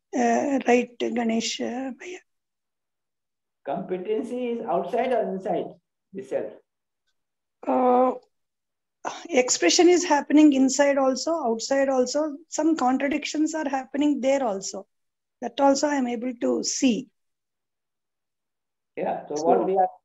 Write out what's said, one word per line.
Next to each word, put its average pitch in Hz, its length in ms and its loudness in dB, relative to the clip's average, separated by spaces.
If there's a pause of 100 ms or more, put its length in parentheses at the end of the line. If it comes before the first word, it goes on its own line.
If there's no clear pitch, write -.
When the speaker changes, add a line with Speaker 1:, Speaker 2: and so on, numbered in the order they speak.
(180)
Speaker 1:
uh, 247 480 0
right, 247 220 4 (100)
Ganesh, 226 640 -2
uh, 247 300 -6 (100)
Bhaiya? 359 180 -14 (1500)
Speaker 2:
Competency 214 880 -6
is 233 120 -6
outside 247 480 -2
or 214 160 0
inside 190 380 -4 (480)
the - 80 -10
self? - 300 -6 (1120)
Speaker 1:
Uh, 254 460 4 (1160)
expression 330 600 4
is 349 160 4
happening 294 500 6
inside 269 440 2
also, 262 340 0 (120)
outside 269 440 0
also. 269 480 0 (120)
Some 311 280 0
contradictions 294 800 -2
are 311 140 -4
happening 277 520 -2
there 269 240 0
also. 196 420 -6 (560)
That 240 180 -6
also 277 280 4
I 294 80 -2
am 254 100 0
able 240 260 -6 (100)
to 247 220 0
see. - 440 0 (1900)
Speaker 2:
Yeah, - 320 -6
so 147 80 -8
Speaker 1:
So, 156 100 -4
Speaker 2:
what 175 200 4
we 190 100 0
are 185 120 4 (160)